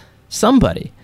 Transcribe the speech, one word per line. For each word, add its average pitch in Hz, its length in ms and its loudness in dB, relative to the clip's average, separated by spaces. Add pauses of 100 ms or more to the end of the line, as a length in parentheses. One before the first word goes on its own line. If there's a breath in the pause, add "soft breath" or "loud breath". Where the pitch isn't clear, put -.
(280 soft breath)
Somebody. 208 640 0 (120 soft breath)